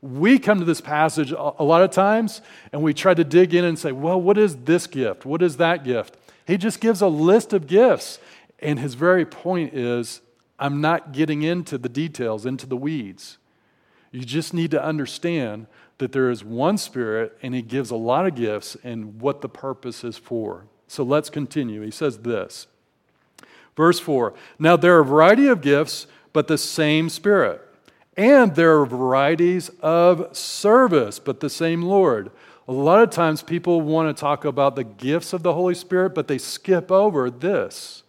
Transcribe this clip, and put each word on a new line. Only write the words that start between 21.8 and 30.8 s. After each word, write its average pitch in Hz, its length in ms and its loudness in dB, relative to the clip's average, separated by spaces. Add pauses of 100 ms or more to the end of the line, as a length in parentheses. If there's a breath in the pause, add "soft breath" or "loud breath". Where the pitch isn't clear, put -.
He 107 100 -12
says 123 280 -6
this, 110 480 -8 (1080 soft breath)
verse 165 240 4
four, 123 360 -2 (240 loud breath)
"Now 160 180 6
there 175 220 6
are - 20 8
a 151 40 6
variety 175 440 6
of 214 140 2
gifts, 143 440 0 (280 soft breath)
but 151 120 0
the 156 120 0
same 156 500 0
Spirit. 160 540 0 (540 soft breath)
And 233 380 6
there 160 240 6
are 143 80 2
varieties 139 840 0 (100)
of 170 560 2
service, 202 840 2